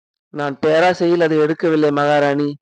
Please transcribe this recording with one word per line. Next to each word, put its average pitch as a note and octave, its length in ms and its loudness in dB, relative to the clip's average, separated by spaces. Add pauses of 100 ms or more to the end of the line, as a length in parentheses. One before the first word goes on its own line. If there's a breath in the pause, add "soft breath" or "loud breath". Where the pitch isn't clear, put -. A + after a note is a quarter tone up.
(340)
"நான் C#3+ 240 -6
பேராசையில் E3+ 600 0
அதை D#3+ 180 2
எடுக்கவில்லை D#3 520 0
மகாராணி, C#3+ 580 0 (140)